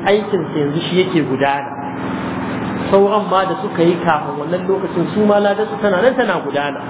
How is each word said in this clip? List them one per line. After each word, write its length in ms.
aikinsa 480
yanzu 320
shi 160
yake 240
gudana. 480
Sauran 400
ma 200
da 120
suka 240
yi 160
kafin 400
wannan 320
lokacin, 400
su 160
ma 160
ladarsu 400
tana 160
nan 160
tana 280
gudana. 360